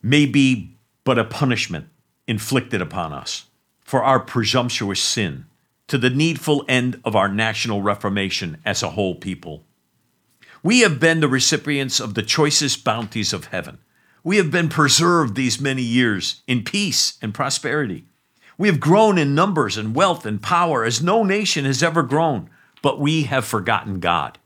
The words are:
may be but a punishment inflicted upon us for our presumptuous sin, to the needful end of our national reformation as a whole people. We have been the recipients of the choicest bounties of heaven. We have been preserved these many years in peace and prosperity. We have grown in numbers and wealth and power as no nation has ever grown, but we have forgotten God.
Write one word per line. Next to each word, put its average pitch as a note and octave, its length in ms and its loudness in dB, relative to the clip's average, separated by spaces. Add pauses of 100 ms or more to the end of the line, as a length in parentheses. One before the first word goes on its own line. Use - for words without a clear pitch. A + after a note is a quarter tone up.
may C#3+ 240 4
be C3 520 2 (260)
but B2 160 2
a A2 40 0
punishment A2+ 640 -2 (400)
inflicted B2 540 -2
upon E2 320 -6
us - 320 -12 (360)
for B2 220 -2
our C3 160 4
presumptuous A2+ 840 -2
sin, D#2 440 -2 (420)
to C#3+ 100 -2
the B2 120 2
needful D3 580 0
end B2+ 360 0
of A2 120 -2
our G2+ 120 4
national A2 540 -2
reformation G2 840 -2
as G#2 200 -2
a E2 80 -4
whole F#2 240 -2
people. E2+ 480 -10 (1000)
We A#3 200 4
have D#3+ 180 4
been E3 200 4
the D3 80 4
recipients C#3 720 0
of A2 140 -6
the G#2+ 80 -2
choicest D3 600 0
bounties A2 500 -2
of E2+ 120 -8
heaven. - 340 -10 (440)
We F#3+ 140 0
have E3 140 2
been E3+ 180 0
preserved D#3 640 2
these B2+ 260 -2
many C3+ 220 -2
years A#2 640 0
in B2 180 -2
peace - 600 -2
and G#2+ 100 -6
prosperity. C3 720 -4 (520)
We G3+ 100 2
have D#3+ 120 4
grown G3 380 6
in C#3+ 160 2
numbers D#3 440 2
and A2 180 -4
wealth F3 320 0
and G#2+ 120 -4
power E3 440 0
as A#2 180 -2
no G#3 220 2
nation F#3+ 420 0
has C3+ 160 0
ever E3 220 2
grown, C3+ 480 -2 (320)
but C#3 160 0
we D3+ 240 0
have B2+ 220 -2
forgotten G2+ 540 -2
God. E2 460 -2